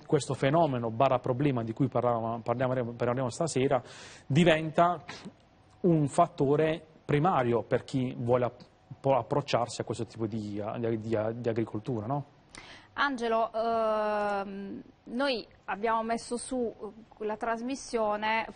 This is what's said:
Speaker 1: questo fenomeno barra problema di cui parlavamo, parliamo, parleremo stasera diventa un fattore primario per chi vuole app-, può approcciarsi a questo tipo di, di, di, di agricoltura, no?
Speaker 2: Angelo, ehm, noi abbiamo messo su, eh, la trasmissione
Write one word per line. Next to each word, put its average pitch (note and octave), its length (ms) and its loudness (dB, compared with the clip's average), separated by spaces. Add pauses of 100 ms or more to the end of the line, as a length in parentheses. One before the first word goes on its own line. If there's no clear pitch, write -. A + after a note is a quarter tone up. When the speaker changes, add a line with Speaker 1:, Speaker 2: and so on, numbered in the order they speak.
Speaker 1:
questo C#3 280 0
fenomeno C3+ 560 2
barra B2+ 300 4
problema B2+ 420 0
di A2+ 100 -4
cui C3+ 160 2
parlavamo, A#2 540 0
parliamo, B2 500 0
parleremo A#2+ 380 0
stasera C#3 520 0 (440)
diventa D#3+ 760 4 (800)
un D#3+ 280 4
fattore D#3 760 2 (200)
primario C#3+ 580 4
per - 220 0
chi B2+ 340 -2
vuole B2 260 2
app-, - 160 -4 (400)
può C3+ 160 4
approcciarsi A#2+ 640 0
a A2+ 40 -6
questo A2+ 220 -4
tipo A2+ 200 -6
di, G#2 340 -6 (180)
di, A2+ 220 -2
di, A2 180 -2 (160)
di A#2+ 140 -6
agricoltura, A2 580 -2
no? C#3 180 -4 (720)
Speaker 2:
Angelo, A3+ 580 -2
ehm, G#3 1300 -2 (220)
noi B3 420 -4 (200)
abbiamo A3 360 -2
messo A#3 340 -4
su, B3 380 -4 (460)
eh, A3 40 -6
la G#3+ 120 -4
trasmissione A3 1200 -2